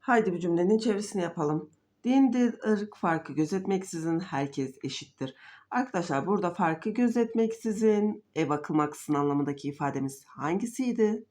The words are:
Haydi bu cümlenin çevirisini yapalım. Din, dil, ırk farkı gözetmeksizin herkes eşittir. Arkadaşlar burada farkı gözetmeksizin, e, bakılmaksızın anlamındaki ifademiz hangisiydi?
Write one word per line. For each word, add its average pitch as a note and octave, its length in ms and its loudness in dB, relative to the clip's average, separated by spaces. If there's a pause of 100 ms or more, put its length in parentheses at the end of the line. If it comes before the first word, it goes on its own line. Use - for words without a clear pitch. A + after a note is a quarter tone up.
Haydi A3 260 4
bu F3 60 -4
cümlenin F3 380 2
çevirisini G#3+ 440 -2
yapalım. D#3 480 -2 (340)
Din, C4 300 4
dil, B3 180 2 (160)
ırk G#3 280 0
farkı D#3+ 380 -2
gözetmeksizin E3+ 840 -2
herkes C#3 640 -4
eşittir. - 520 -10 (360)
Arkadaşlar E3+ 560 -2
burada F3+ 260 0
farkı D#3+ 360 0
gözetmeksizin, A3 1300 2 (140)
e, D#3 120 0
bakılmaksızın D3 640 0
anlamındaki C#3+ 540 0
ifademiz C#3 580 -4
hangisiydi? A3 1040 -2